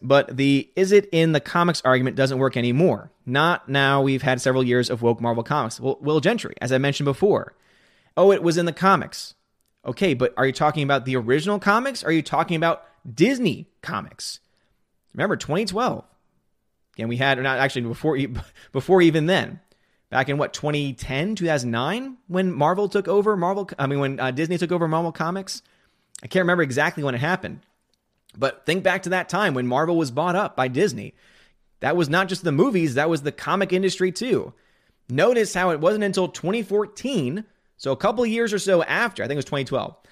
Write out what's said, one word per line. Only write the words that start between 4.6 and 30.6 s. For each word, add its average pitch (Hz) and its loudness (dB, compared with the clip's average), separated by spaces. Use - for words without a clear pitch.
years 123 2
of 117 -4
woke 117 2
Marvel 117 -2
comics." 131 -4
Well, 135 -2
Will 151 2
Gentry, 214 -2
as 123 -4
I 131 4
mentioned 139 -2
before, 143 0
"Oh, 185 8
it 196 4
was 165 2
in 170 0
the 165 -2
comics." - 0
Okay, 143 0
but 123 0
are 127 2
you 135 0
talking 151 0
about 139 0
the 131 -2
original 151 0
comics? 233 0
Are 160 0
you 160 2
talking 165 -2
about 165 0
Disney 202 2
comics? - -10
Remember, 170 -2
twenty 170 -4
twelve. 196 -4
And 113 -6
we 117 -4
had, 135 2
or 127 -4
not 131 -2
actually, 135 0
before 123 -2
e-, 135 -4
<laughs> - -20
before 180 4
even 156 4
then. 170 -2
Back 131 0
in, 143 -2
what, - -2
twenty 147 -4
ten, 147 -4
two 175 -4
thousand 127 0
nine, 214 -4
when 185 0
Marvel 185 0
took 196 -2
over 202 2
Marvel, 190 -2
I 139 0
mean, 143 -2
when, 139 -2
uh, 131 -2
Disney 160 -2
took 170 -2
over 170 0
Marvel 165 -2
Comics? 185 -8
I 107 -14
can't 185 2
remember 175 2
exactly 147 0
when 135 -2
it 117 -4
happened. 160 -4
But 127 -4
think 185 0
back 190 0
to 175 -6
that 180 -2
time 180 0
when 123 -2
Marvel 156 0
was 156 0
bought 170 -2
up 202 -2
by 127 0